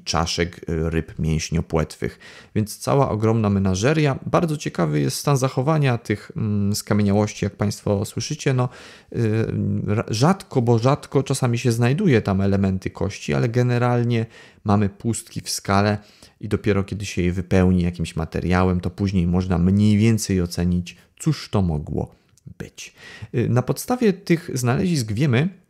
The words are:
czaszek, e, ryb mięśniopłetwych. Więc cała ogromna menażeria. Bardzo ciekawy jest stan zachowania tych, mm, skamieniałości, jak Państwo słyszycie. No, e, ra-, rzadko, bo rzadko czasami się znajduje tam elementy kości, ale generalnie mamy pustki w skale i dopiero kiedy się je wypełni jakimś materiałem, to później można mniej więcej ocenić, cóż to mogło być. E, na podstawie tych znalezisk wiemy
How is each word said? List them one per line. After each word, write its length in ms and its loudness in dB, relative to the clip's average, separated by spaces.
czaszek, 640 -2
e, 220 -2
ryb 280 -4
mięśniopłetwych. 1000 -2
Więc 240 -4
cała 320 0
ogromna 400 2
menażeria. 760 2
Bardzo 300 0
ciekawy 440 -2
jest 160 -2
stan 200 0
zachowania 640 0
tych, 380 -6
mm, 380 0
skamieniałości, 680 2
jak 120 -4
Państwo 480 -2
słyszycie. 500 -4
No, 140 2
e, 60 -6
ra-, 220 0
rzadko, 540 0
bo 160 4
rzadko 440 0
czasami 360 -2
się 140 0
znajduje 500 2
tam 180 0
elementy 500 0
kości, 440 -4
ale 140 0
generalnie 800 0
mamy 240 4
pustki 520 -6
w 100 -10
skale 480 0
i 80 -10
dopiero 360 0
kiedy 220 -8
się 160 -4
je 100 2
wypełni 500 2
jakimś 340 -4
materiałem, 640 0
to 100 -4
później 360 0
można 320 0
mniej 380 4
więcej 460 2
ocenić, 540 -2
cóż 300 -2
to 120 2
mogło 520 -4
być. 360 -16
E, 160 0
na 140 2
podstawie 500 0
tych 420 -2
znalezisk 580 -2
wiemy 560 0